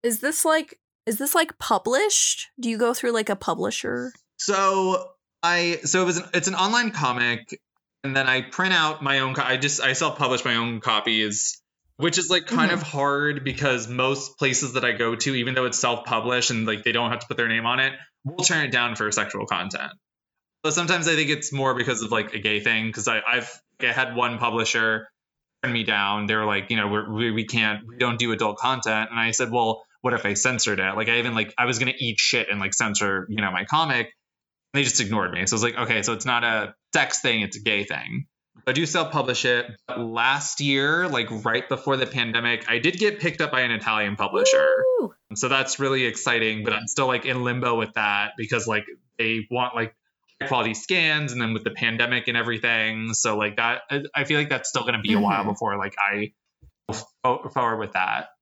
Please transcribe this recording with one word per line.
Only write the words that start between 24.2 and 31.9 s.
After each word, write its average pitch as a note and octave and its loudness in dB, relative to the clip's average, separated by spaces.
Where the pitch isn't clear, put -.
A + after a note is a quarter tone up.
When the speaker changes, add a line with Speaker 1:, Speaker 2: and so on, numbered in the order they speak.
Speaker 2:
publisher A2 0
turn B2+ -2
me A#2 0
down. G#2 0
They A2 2
were G#2+ 2
like, G2 -2
you A#2 0
know, G2+ 2
"We're, G#2 -2
we, A2+ 0
we G#2+ -2
can't, A2 0
we A#2+ -18
don't A#2+ 2
do A#2 2
adult G#2+ 0
content." A2+ 0
And A#2 -4
I A2+ 2
said, A#2 -2
"Well, A2+ 0
what B2 2
if A2+ -2
I G2+ 2
censored A2+ 0
it?" F#2+ 0
Like, A2 0
I A#2 4
even, A#2+ -2
like, G#2+ -2
I B2 2
was A#2+ 0
gonna C3 0